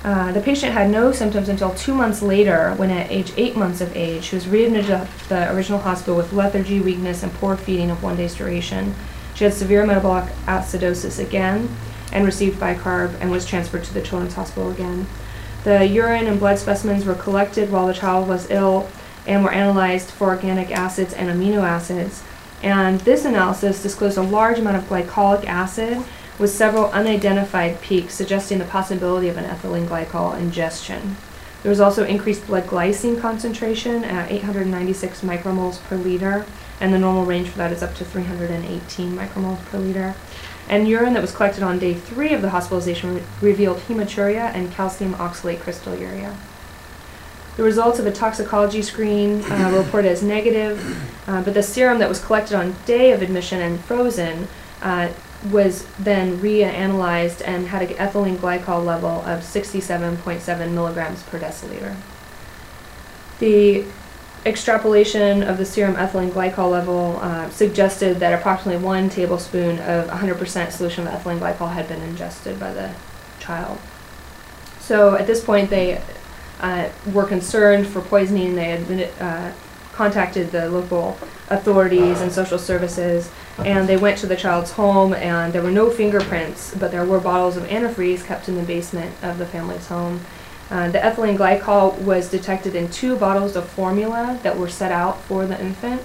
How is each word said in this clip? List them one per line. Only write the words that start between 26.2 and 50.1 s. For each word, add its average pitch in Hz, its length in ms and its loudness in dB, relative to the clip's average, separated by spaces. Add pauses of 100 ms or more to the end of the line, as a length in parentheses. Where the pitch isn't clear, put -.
with 202 140 2
several 214 400 4
unidentified 196 880 2
peaks, 175 320 0
suggesting 196 460 -2
the 175 60 -4
possibility 180 640 0
of 170 80 -4
an 170 80 -6
ethylene 175 420 -4
glycol 170 500 -2
ingestion. 170 800 -4 (460)
There 208 80 -2
was 202 100 4
also 202 240 6
increased 202 440 0
blood 185 180 0
glycine 202 560 0
concentration 226 840 -2
at 180 280 -4
eight 196 120 -2
hundred 196 240 -2
ninety-six 185 540 -4
micromoles 180 640 -2
per - 120 -6
liter, 190 500 -2 (360)
and 190 100 2
the 185 60 4
normal 185 260 4
range 180 260 0
for - 100 -10
that 170 120 0
is 170 120 -4
up 175 120 -6
to - 80 -8
three 185 200 -6
hundred 175 260 -4
and 170 160 -4
eighteen 180 500 -6
micromoles 190 500 -6
per - 120 -8
liter. 190 380 -2 (520)
And 214 200 4
urine 233 260 4
that 226 80 2
was 185 100 -2
collected 196 300 0
on 180 160 0
day 180 160 2
three 269 400 -2
of 233 80 2
the 196 80 2
hospitalization 180 640 -2
re-, 175 60 -4 (200)
revealed 196 360 4 (100)
hematuria 214 680 0
and 180 160 -4
calcium 190 440 -2
oxalate 175 440 -6
crystalluria. 185 760 -8 (1200)
The 220 60 0
results 233 360 4
of 208 80 0
a 202 40 0
toxicology 208 720 0
screen, 208 720 0
uh, 190 200 2
were 190 120 4
reported 202 260 4